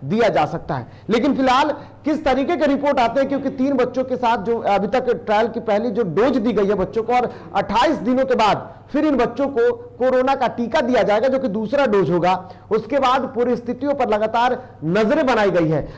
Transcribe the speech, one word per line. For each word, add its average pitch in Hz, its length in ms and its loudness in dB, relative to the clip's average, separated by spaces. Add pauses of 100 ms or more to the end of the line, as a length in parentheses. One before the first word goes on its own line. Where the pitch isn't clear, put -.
दिया 202 260 2
जा 156 160 2
सकता 151 300 -6
है। 120 120 -6 (220)
लेकिन 240 260 2
फिलहाल 262 340 4 (360)
किस 285 200 -2
तरीके 277 320 0
के 311 80 0
रिपोर्ट 277 340 2
आते 233 200 2
हैं, 269 100 0
क्योंकि 269 200 -2
तीन 269 240 -2
बच्चों 254 300 0
के 262 120 -4
साथ 240 220 0
जो 220 220 -2
अभी 202 280 0
तक 247 380 -2
trial 214 220 2
की 226 120 -6
पहली 220 320 -2
जो 214 120 -2
डोज 214 340 2
दी 226 160 0
गई 196 140 0
है 208 60 0
बच्चों 185 300 -4
को 233 100 -2
और 247 180 0 (240)
अट्ठाईस 220 400 0
दिनों 254 300 0
के 262 100 2
बाद 202 380 0 (180)
फिर 302 140 0
इन 294 100 2
बच्चों 240 320 0
को 233 260 2
कोरोना 254 600 0
का 254 120 -2
टीका 233 340 -2
दिया 240 220 2
जाएगा 208 240 2
जो 262 120 2
कि 269 80 -4
दूसरा 220 380 0
डोज 202 240 2
होगा, 180 400 0 (220)
उसके 226 280 0
बाद 254 220 2
पूरी 240 340 -2
स्थितियों 262 380 -4
पर 262 160 -2
लगातार 233 600 0 (140)
नजरें 220 420 2
बनाई 214 260 2
गई 170 160 2
है। 151 300 -2